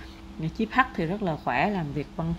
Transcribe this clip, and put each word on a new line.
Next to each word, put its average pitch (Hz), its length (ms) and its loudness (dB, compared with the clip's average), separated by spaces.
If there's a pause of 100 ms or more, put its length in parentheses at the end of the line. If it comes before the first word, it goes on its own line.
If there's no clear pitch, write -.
(580)
Chip 220 140 0
H 254 80 2 (160)
thì 170 100 0
rất 196 180 -2
là 165 200 2
khỏe, 139 260 4
làm 185 240 0
việc 143 220 -4
văn 165 240 -2